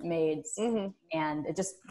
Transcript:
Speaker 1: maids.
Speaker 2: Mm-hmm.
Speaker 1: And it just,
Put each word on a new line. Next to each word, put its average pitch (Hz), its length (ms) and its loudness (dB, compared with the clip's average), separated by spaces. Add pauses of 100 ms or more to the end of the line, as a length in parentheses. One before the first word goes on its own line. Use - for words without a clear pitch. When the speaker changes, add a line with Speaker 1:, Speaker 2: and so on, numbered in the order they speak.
Speaker 1:
maids. 160 560 2
Speaker 2:
Mm-hmm. 220 280 2 (260)
Speaker 1:
And 151 320 0
it 160 100 -2
just, 185 200 -2 (160)